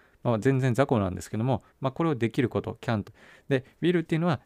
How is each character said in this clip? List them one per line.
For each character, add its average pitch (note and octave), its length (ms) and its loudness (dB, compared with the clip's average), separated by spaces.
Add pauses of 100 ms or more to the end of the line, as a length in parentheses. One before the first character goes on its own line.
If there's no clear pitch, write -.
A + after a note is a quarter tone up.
(220)
ま B2 120 2
あ、 G#2+ 40 0
全 C3 220 2
然 B2+ 140 2
雑 C3+ 120 2
魚 B2 120 2
な G2 100 2
ん F#2 60 -4
で F#2+ 80 -8
す - 80 -16
け G#2+ 80 -4
ど A2+ 60 0
も、 C3 180 0 (180)
ま C#3 80 -2
あ、 B2+ 40 -4
こ E3+ 120 -2
れ D#3+ 60 2
を D3 40 0
で A2+ 160 0
き C#3+ 120 0
る A2+ 80 2
こ G2+ 100 -2
と、 - 220 -6
can G#2+ 220 -2
と。 - 80 -18 (360)
で、 C3+ 160 0 (160)
will F3 200 2
っ D#3+ 40 -2
て E3 120 0
い - 20 0
う - 20 0
の F3 60 0
は D#3+ 200 0